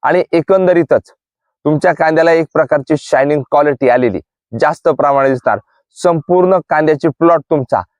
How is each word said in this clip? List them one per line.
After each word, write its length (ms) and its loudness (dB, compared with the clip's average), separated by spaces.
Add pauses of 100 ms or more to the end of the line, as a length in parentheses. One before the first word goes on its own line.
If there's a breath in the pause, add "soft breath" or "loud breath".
आणि 300 0
एकंदरीतच 760 0 (540)
तुमच्या 280 0
कांद्याला 400 0
एक 200 0
प्रकारची 460 -2
शायनिंग 520 -2
क्वालिटी 380 0
आलेली 320 0 (400)
जास्त 280 -2
प्रमाणे 400 0
दिसणार. 300 -2 (440)
संपूर्ण 560 0 (100)
कांद्याची 400 0
प्लॉट 320 0 (100)
तुमचा 320 -4 (180)